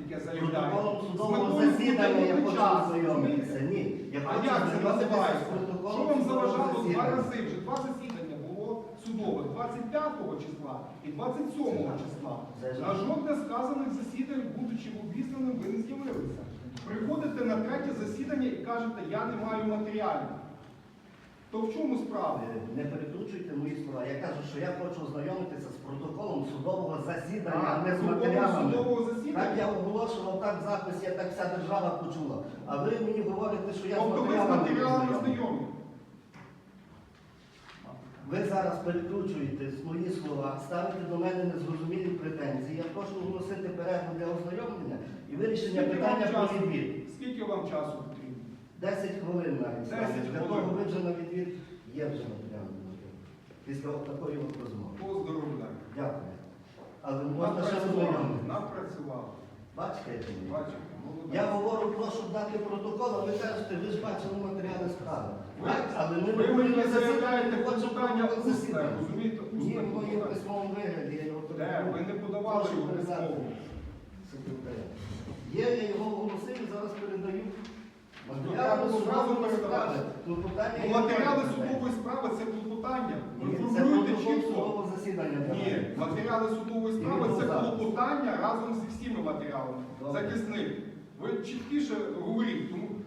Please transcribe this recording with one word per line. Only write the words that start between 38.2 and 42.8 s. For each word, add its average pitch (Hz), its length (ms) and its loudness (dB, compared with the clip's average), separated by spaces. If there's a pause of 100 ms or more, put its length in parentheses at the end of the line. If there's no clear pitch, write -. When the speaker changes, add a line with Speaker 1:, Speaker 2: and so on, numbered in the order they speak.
Speaker 2:
Ви 196 140 2
зараз 190 300 2 (100)
перекручуєте 165 840 -2 (140)
мої 170 260 -2
слова, 139 540 -2
ставите 180 360 -2 (100)
до 170 80 0
мене 175 260 2
незрозумілі 165 640 -2
претензії. 156 680 -2
Я 170 80 -2 (100)